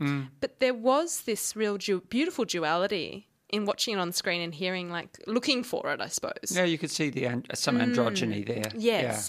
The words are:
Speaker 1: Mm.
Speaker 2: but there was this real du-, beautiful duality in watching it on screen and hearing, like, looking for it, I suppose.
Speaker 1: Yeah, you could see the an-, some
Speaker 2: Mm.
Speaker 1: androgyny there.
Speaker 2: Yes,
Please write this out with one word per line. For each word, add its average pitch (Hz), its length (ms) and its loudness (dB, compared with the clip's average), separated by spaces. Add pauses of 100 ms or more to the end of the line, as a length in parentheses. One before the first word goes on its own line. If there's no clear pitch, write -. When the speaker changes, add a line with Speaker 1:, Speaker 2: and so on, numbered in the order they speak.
Speaker 1:
Mm. 143 260 0 (140)
Speaker 2:
but - 180 -6
there 254 160 2
was 262 460 2
this - 340 -2
real 208 240 0
du-, 185 220 0
beautiful 277 440 0
duality 175 840 0 (200)
in 208 160 0
watching 208 300 0
it 196 40 0
on 175 140 0
screen 175 300 0
and 170 120 -6
hearing, 180 360 -4
like, - 360 -8
looking 247 380 0
for - 280 -4
it, - 80 -4
I - 80 -2
suppose. - 440 -6
Speaker 1:
Yeah, 180 120 4
you 165 140 4
could 156 120 -4
see 151 200 0
the 131 140 -2
an-, 120 200 0 (100)
some 127 240 2
Speaker 2:
Mm. 123 160 2
Speaker 1:
androgyny 113 520 2
there. 110 300 -2
Speaker 2:
Yes, 165 520 2